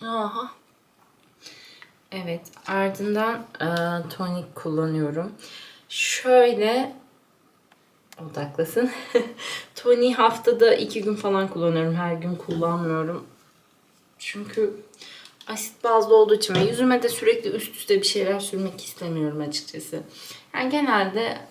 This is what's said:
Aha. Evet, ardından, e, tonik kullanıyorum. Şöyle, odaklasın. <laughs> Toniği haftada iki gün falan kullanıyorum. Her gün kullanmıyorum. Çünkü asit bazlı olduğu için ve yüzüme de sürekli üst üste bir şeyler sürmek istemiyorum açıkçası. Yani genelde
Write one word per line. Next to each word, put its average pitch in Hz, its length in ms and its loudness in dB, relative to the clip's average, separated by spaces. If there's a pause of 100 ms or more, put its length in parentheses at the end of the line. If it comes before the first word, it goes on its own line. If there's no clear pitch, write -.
Aha. 226 480 -4 (1600)
Evet, 170 380 -8 (160)
ardından, 202 800 -2 (140)
e, 160 80 -2 (400)
tonik 180 460 -8
kullanıyorum. 156 760 -2 (560)
Şöyle, 240 1080 4 (1300)
odaklasın. 160 680 -4 (240)
<laughs> - 600 -4
Toniği 247 400 4
haftada 226 600 6
iki - 280 -4
gün 208 120 0
falan 196 340 0
kullanıyorum. 165 460 0
Her 175 200 -2
gün 170 200 -4
kullanmıyorum. 165 920 -4 (920)
Çünkü 208 580 -4 (680)
asit - 380 -10
bazlı 220 320 6
olduğu 214 180 8
için 208 200 -2
ve 175 40 4
yüzüme 240 440 2
de 240 60 0
sürekli 226 420 0
üst - 260 -6
üste 196 220 2
bir 196 80 0
şeyler 196 340 0
sürmek 190 440 -6
istemiyorum 156 560 -4
açıkçası. - 640 -8 (520)
Yani 262 160 -2
genelde 226 680 0 (120)